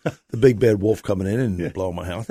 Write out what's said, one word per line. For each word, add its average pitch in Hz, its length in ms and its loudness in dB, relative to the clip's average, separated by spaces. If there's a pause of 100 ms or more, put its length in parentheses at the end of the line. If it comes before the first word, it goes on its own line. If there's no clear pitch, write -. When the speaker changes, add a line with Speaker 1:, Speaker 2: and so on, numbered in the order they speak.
(300)
Speaker 1:
the 120 80 -8
big 113 220 6
bad 110 220 4
wolf 104 220 0
coming 95 240 -2
in 110 120 -2
and 104 200 -2
Speaker 2:
Yeah. 82 100 -4
Speaker 1:
blowing 92 260 -6
my 87 100 -8
house. 90 260 -8